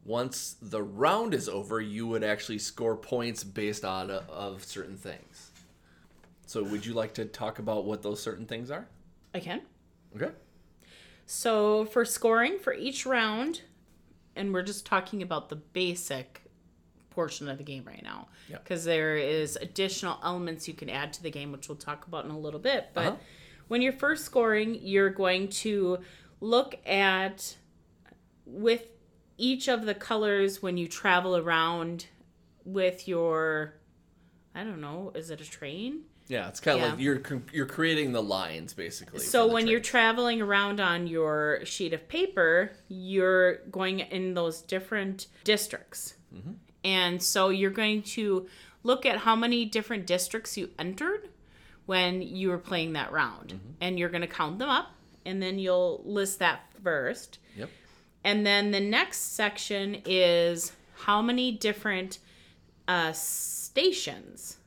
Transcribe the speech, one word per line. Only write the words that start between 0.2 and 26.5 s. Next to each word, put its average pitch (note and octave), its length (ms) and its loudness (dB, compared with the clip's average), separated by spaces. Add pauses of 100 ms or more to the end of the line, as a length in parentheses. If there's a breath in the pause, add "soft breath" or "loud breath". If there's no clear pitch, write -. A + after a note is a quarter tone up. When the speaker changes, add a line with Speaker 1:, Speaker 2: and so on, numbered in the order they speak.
Speaker 1:
the G#2+ 200 -4
round D#3 520 0
is A2 140 -2
over, G2+ 320 -4
you G#2+ 280 -4
would A2+ 160 0
actually G#2+ 360 -2
score A2+ 360 -2
points A#2 480 -4
based G#2 420 -4
on F#2+ 240 -4
a, F#2+ 200 -6
of F#2+ 340 -10
certain F#2+ 340 -12
things. - 540 -16 (920 soft breath)
So A2 180 -4
would G2+ 220 -4
you A#2 80 -6
like A2 220 -2
to A2+ 100 -6
talk A2 340 -8
about G#2+ 260 -2
what G#2 180 -6
those G#2 180 -6
certain G#2+ 240 -8
things A#2 260 -10
are? F#3 160 -10 (460)
Speaker 2:
I F#3 60 -6
can. F3+ 220 -8 (540)
Speaker 1:
Okay. D#3+ 160 -4 (920 loud breath)
Speaker 2:
So G#3+ 600 4
for A#3 200 2
scoring A#3 540 4
for - 140 -2
each - 320 -4
round, B3 560 0 (720)
and G3 180 -2
we're F3+ 100 2
just G3+ 220 -8
talking F#3+ 360 0
about E3+ 280 -4
the D3+ 60 -8
basic E3+ 880 -6 (680)
portion D3 360 -4
of C3+ 100 -8
the C#3 60 -12
game C#3 220 -12
right - 180 -18
now, - 240 -12 (220 loud breath)
Speaker 1:
Yeah. D3 160 -12
Speaker 2:
'cause E3+ 180 -4
there D#3 320 2
is D3+ 400 0
additional F#3+ 680 -4
elements E3+ 440 -4
you D#3+ 60 -10
can D3 160 -12
add C#3+ 240 -6
to - 100 -14
the E3 80 -6
game, C#3+ 200 -10
which C#3 180 -14
we'll D3 80 -10
talk D3 300 -10
about E3+ 180 -8
in D#3 60 -10
a D3+ 80 -8
little D3+ 200 -8
bit. B3 340 0
But E3+ 120 0
Speaker 1:
Uh-huh. F#3+ 100 0 (540 loud breath)
Speaker 2:
when A#3+ 120 2
you're B3+ 120 4
first D4 320 0
scoring, A3 560 2
you're G3 300 4
going F#3+ 380 2
to G3 500 0 (420 loud breath)
look A#3+ 340 2 (100)